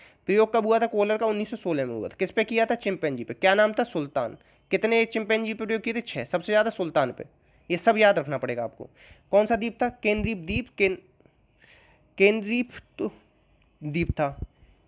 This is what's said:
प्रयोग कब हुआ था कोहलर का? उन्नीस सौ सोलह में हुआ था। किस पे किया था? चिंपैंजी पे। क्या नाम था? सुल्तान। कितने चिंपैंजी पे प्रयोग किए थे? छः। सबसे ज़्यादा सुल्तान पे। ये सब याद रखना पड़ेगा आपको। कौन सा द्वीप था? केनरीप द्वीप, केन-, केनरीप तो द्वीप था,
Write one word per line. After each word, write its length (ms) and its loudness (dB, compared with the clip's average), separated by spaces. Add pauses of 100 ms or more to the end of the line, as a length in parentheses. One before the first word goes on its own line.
(260)
प्रयोग 280 2
कब 120 2
हुआ 140 4
था 60 2
कोहलर 320 0
का? 80 -2
उन्नीस 240 -2
सौ 80 -10
सोलह 280 -2
में 100 -6
हुआ 120 -6
था। 120 -12
किस 120 -2
पे 120 0
किया 220 0
था? 100 0
चिंपैंजी 480 -2
पे। 100 -8
क्या 220 4
नाम 180 4
था? 100 0
सुल्तान। 540 -4 (340)
कितने 340 2
चिंपैंजी 480 -2
पे 120 -8
प्रयोग 160 -4
किए 120 -6
थे? 80 -4
छः। 240 -8
सबसे 260 -4
ज़्यादा 180 4
सुल्तान 420 -2
पे। 120 -14 (480)
ये 60 0
सब 200 2
याद 220 6
रखना 180 -4
पड़ेगा 260 -4
आपको। 260 -12 (420)
कौन 140 6
सा 100 0
द्वीप 260 -4
था? 80 0
केनरीप 480 -2
द्वीप, 400 -6
केन-, 200 2 (1200)
केनरीप 520 2 (280)
तो 140 -6 (720)
द्वीप 280 -2
था, 280 -4 (480)